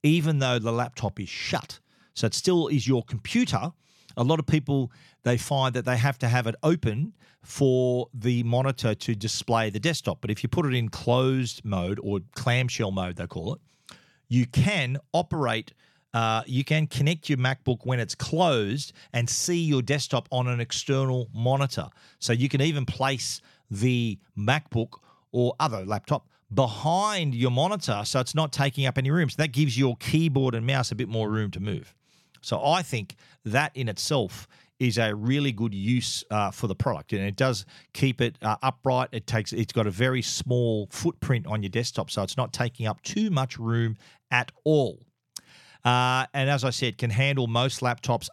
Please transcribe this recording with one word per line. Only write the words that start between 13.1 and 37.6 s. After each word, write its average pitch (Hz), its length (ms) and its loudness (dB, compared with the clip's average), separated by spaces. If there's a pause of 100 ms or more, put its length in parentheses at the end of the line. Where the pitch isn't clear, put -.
they 87 100 -6
call 87 260 -6
it, - 80 -12 (680)
you 120 180 4
can 135 520 2 (160)
operate, 143 600 0 (400)
uh, 113 320 2
you 127 180 0
can 156 240 2
connect 156 420 0
your 143 80 2
MacBook 127 480 0
when 123 140 0
it's 113 160 -4
closed 143 760 0 (220)
and 120 160 0
see 175 300 0
your 147 220 2
desktop 135 500 -2
on 127 160 0
an 120 120 -2
external 131 720 -2
monitor. 123 540 0 (320)
So - 140 0
you 127 160 2
can 135 120 2
even 147 240 0
place - 560 -2 (280)
the 117 500 0 (180)
MacBook 117 600 -2 (320)
or 120 280 2
other 110 260 -2
laptop 107 420 -4 (260)
behind 147 840 0
your 123 160 2
monitor 135 540 0
so 131 140 0
it's 127 160 -4
not 156 160 0
taking 139 340 0
up 127 120 0
any 135 140 0
room. 160 180 2
So - 80 -8
that 151 140 0
gives 127 260 2
your 127 200 4
keyboard 135 580 2
and 113 100 -2
mouse 131 260 0
a 120 40 -4
bit 104 140 -4
more 110 200 0
room 107 220 0
to - 80 -10
move. 98 340 -6 (480)
So - 220 -4
I 165 180 4
think 117 340 -6 (300)
that 131 300 0
in 127 140 -4
itself 110 580 -2 (320)
is 120 200 2
a 110 160 2
really 131 360 0
good 107 220 -2
use, 107 560 -2
uh, 104 220 0
for - 160 -6
the 92 80 -2
product, 90 360 -4
and 98 120 -2
it 101 120 -4
does 127 300 0 (280)